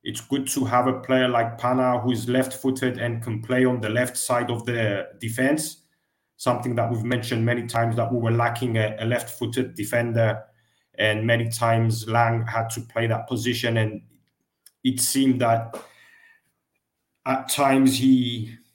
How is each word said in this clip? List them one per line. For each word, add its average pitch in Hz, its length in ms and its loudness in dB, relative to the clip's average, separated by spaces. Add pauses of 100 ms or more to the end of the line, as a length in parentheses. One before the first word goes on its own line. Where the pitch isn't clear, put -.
It's 120 160 -6
good 135 340 -2
to 131 100 0
have 123 220 2
a 131 140 -2
player 131 260 2
like 117 320 0
Pana 127 400 2
who 123 140 0
is 113 160 -4
left-footed 131 720 0
and 117 220 -4
can 113 220 -6
play 127 220 2
on 127 160 2
the 107 80 -4
left 123 280 -2
side 123 360 -2
of 117 120 -6
the 110 440 -2 (120)
defense, 131 640 -2 (540)
something 123 400 -2
that 113 120 0
we've 113 140 -2
mentioned 117 420 -2
many 120 220 0
times, 117 300 0
that 117 160 0
we 120 80 0
were 113 100 0
lacking 117 460 0
a, 107 240 0
a 113 40 -4
left-footed 120 720 -4
defender, 113 680 0 (500)
and 107 320 0
many 117 220 2
times 113 580 0
Lang 117 400 2
had 113 240 -4
to 113 120 -8
play 117 260 -2
that 107 180 -2
position, 117 520 -2
and 107 240 -2 (840)
it 127 160 0
seemed 131 400 2
that 113 360 2 (1500)
at 131 240 -2
times 135 500 4
he 120 560 2 (200)